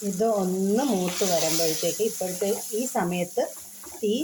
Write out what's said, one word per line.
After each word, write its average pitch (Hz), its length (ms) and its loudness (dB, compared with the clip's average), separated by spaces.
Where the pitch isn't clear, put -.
ഇത് 190 160 2
ഒന്ന് 190 500 2
മൂത്ത് 180 400 0
വരുമ്പോഴത്തേക്ക്, 160 800 2
ഇപ്പോഴത്തെ 185 400 -2
ഈ 247 60 0
സമയത്ത് 180 480 0
തീ 208 240 0